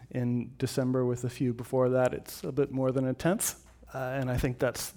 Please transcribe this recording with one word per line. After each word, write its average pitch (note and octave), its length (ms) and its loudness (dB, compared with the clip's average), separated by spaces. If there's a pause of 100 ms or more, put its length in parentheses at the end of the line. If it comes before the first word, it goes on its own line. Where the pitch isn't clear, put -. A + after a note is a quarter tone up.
(100)
in A#2+ 480 0
December B2+ 480 0
with B2 180 0
a B2+ 60 -2
few B2 240 0
before B2+ 380 2
that, B2+ 220 4
it's - 300 -10
a F3 80 -6
bit C3+ 220 0
more C3 180 2
than C3 160 0
a B2+ 60 2
tenth. - 420 0 (380)
Uh, C3 260 -4
and B2+ 120 0
I B2 60 0
think B2 200 0
that's - 400 0